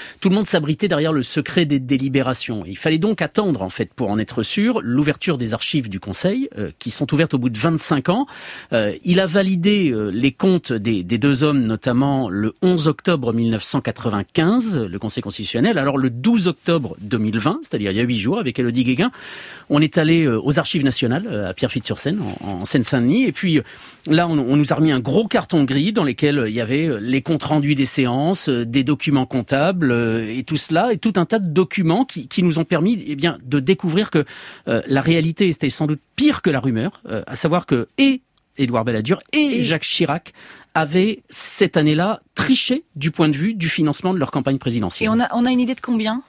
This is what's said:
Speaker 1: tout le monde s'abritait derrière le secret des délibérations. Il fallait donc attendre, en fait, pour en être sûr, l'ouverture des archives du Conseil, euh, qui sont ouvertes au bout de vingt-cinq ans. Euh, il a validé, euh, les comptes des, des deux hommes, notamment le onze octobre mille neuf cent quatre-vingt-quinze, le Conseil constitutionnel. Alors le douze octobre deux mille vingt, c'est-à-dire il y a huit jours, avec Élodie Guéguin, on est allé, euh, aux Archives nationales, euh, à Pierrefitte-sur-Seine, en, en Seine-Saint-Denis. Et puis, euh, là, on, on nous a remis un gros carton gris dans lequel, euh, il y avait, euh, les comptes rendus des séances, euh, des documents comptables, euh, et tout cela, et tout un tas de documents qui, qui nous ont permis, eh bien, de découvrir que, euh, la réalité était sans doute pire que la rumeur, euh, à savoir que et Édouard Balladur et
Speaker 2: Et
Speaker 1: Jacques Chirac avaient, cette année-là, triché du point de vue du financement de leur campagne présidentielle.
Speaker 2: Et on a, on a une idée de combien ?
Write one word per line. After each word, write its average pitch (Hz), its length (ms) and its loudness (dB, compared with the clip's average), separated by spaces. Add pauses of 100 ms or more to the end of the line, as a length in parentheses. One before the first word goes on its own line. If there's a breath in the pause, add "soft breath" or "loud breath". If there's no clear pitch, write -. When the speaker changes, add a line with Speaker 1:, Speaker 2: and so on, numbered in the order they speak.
(220 loud breath)
Speaker 1:
tout 190 80 4
le 185 40 4
monde 208 120 0
s'abritait 156 420 0
derrière 160 240 0
le 139 100 2
secret 156 440 0
des 143 120 0
délibérations. 127 880 -2
Il 95 120 -12
fallait 160 180 0
donc 202 240 0
attendre, 165 400 0
en 95 80 -2
fait, 98 240 -4
pour 107 180 -2
en 107 80 0
être 110 240 -2
sûr, 208 400 0
l'ouverture 143 540 0
des 117 160 -4
archives 123 380 -4
du 95 100 -8
Conseil, 208 560 -2
euh, 90 220 -6
qui - 120 -8
sont - 220 -2
ouvertes 151 220 2
au 135 40 0
bout 123 120 0
de 110 80 -6
vingt-cinq 151 500 0
ans. 180 60 2 (580 loud breath)
Euh, 107 200 2 (100)
il 175 160 2
a 190 80 2
validé, 190 640 2
euh, 107 240 -2
les 123 160 2
comptes 180 420 0
des, 107 300 0
des 110 160 -2
deux 135 240 2
hommes, 139 220 2
notamment 127 640 0
le 104 340 -2
onze 180 240 2
octobre 143 460 0
mille 117 180 2
neuf 110 140 -2
cent - 160 -2
quatre-vingt-quinze, 160 960 0
le 98 220 -4
Conseil 113 200 -4
constitutionnel. 117 580 -2
Alors 139 200 0
le 131 120 2
douze 175 360 2
octobre 165 540 -2
deux 107 180 -2
mille 107 220 0
vingt, 165 220 0
c'est-à-dire 104 280 -4
il 95 60 -2
y 110 40 2
a 123 40 2
huit 120 160 0
jours, 139 180 0
avec 143 180 -4
Élodie 123 280 0
Guéguin, 127 260 2 (580 loud breath)
on 147 120 4
est 156 180 2
allé, 160 280 4
euh, 113 140 2
aux 147 200 2
Archives 143 240 -2
nationales, 135 440 0
euh, 104 220 -4
à - 40 -8
Pierrefitte-sur-Seine, 135 680 -4 (200)
en, 92 80 -8
en 95 160 -6
Seine-Saint-Denis. 131 600 2
Et 196 80 0
puis, 165 260 0
euh, 151 40 2 (440 loud breath)
là, 170 220 2
on, 156 100 0
on 131 160 2
nous 147 180 4
a 131 40 4
remis 156 160 4
un 127 80 2
gros 135 260 0
carton 175 380 2
gris 143 280 0
dans 208 120 0
lequel, 143 340 0
euh, 113 100 -2
il 107 60 -6
y 120 60 -2
avait, 135 260 -2
euh, 120 140 -2
les 127 200 -2
comptes 156 220 -2
rendus 151 320 0
des 135 100 2
séances, 139 640 0
euh, 120 160 0
des 123 200 0
documents 139 420 0
comptables, 143 640 0
euh, 113 420 0
et 123 120 -6
tout 160 120 -4
cela, 185 360 0
et 180 60 0
tout 220 180 -2
un 175 100 2
tas 220 140 0
de 175 120 -2
documents 185 520 2
qui, - 240 -8
qui - 160 0
nous 160 160 2
ont 160 40 -2
permis, 180 440 0
eh 147 80 -6
bien, 147 260 -2
de 131 160 -2
découvrir 185 540 0
que, 147 120 2 (440 loud breath)
euh, 117 180 0
la 135 140 2
réalité 165 480 2
était 156 200 -2
sans 147 200 0
doute 151 120 -2 (140)
pire 294 280 2
que 180 80 2
la 135 100 0
rumeur, 123 500 -2
euh, 110 160 -6
à - 80 -10
savoir 170 320 0
que 120 220 0 (100)
et 269 220 4 (380)
Édouard 120 260 0
Balladur 117 360 0 (120)
et 294 60 2
Speaker 2:
Et 269 240 2
Speaker 1:
Jacques 156 220 0
Chirac - 500 -2 (400 loud breath)
avaient, 185 560 0
cette - 480 0
année-là, 156 420 2 (140)
triché 262 500 0 (120)
du 151 140 -2
point 156 200 2
de 143 60 0
vue 202 180 -2
du 165 160 -2
financement 160 420 0
de 185 60 -2
leur 139 120 0
campagne 135 280 -2
présidentielle. 117 480 -2
Speaker 2:
Et - 20 2
on 220 120 2
a, 233 140 0
on 240 120 0
a 254 40 0
une 254 100 0
idée 254 140 -2
de - 60 -10
combien ? 226 480 -2